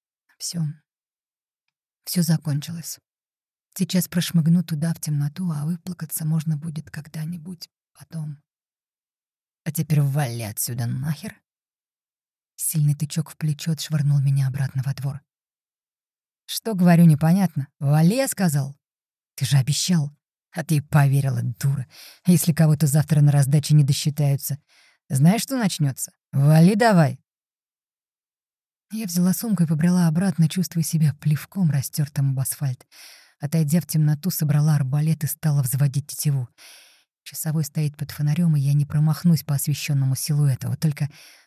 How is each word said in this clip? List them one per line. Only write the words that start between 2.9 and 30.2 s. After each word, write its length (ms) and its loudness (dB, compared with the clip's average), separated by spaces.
Сейчас 320 -2
прошмыгну 560 2
туда, 300 -4
в 60 -8
темноту, 520 -4
а 140 -6
выплакаться 600 -8
можно 320 -2
будет 320 -10
когда-нибудь 800 -12
потом. 480 -12
«А 60 -6
теперь 300 0
вали 400 -2
отсюда 460 -6
нахер!» 520 -8
Сильный 400 -2
тычок 360 -6
в 60 -20
плечо 340 -4
отшвырнул 480 0
меня 280 2
обратно 380 -4
во 80 -4
двор. 280 -8
«Что, 300 -8
говорю, 300 6
непонятно? 600 2
Вали, 360 2
я 120 0
сказал!» 480 -2
«Ты 100 -4
же 120 2
обещал!» 580 0
«А 120 -6
ты 200 0
поверила, 580 2
дура! 460 -4
Если 260 4
кого-то 320 4
завтра 360 2
на 100 6
раздаче 420 2
не 100 6
досчитаются, 760 -2
знаешь, 320 4
что 160 -4
начнется? 540 -4
Вали 440 6
давай!» 440 4
Я 160 -8
взяла 260 0
сумку 300 -2
и 40 2
побрела 400 2
обратно, 400 2